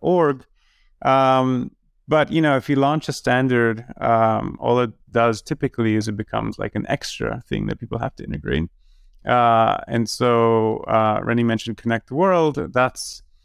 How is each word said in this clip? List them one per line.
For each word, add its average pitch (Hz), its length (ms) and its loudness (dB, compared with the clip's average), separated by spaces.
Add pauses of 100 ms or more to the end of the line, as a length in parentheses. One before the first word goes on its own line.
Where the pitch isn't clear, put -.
org. 156 440 2 (560)
Um, 131 720 2 (360)
but, 151 240 2
you 165 100 2
know, 147 160 4
if 127 120 -4
you 143 60 2
launch 143 320 2
a 143 60 -6
standard, 123 720 0 (160)
um, 113 580 2
all 120 200 0
it 120 120 -2 (200)
does 117 300 2
typically 113 540 -2
is 107 120 -2
it 104 100 -6
becomes, 110 420 -6
like, - 160 -6
an 107 140 -4
extra - 580 -6
thing 104 200 -4
that 104 120 -6
people 117 200 -8
have 117 160 -6
to - 80 -16
integrate. - 460 -4 (560)
Uh, 117 520 4 (100)
and 117 220 -2
so, 113 680 2 (100)
uh, 107 360 2
Rennie 117 200 0
mentioned 113 340 -2
Connect 113 300 -4
the 127 80 -10
World. 156 580 0
That's - 480 -2 (240)